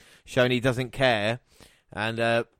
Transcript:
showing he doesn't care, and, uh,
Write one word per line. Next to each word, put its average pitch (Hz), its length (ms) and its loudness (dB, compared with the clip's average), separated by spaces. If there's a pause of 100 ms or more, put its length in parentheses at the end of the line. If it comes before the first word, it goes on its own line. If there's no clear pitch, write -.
(260)
showing 127 240 2
he 127 100 2
doesn't 123 320 -2
care, 117 480 0 (500)
and, 113 300 -6
uh, 117 240 2 (160)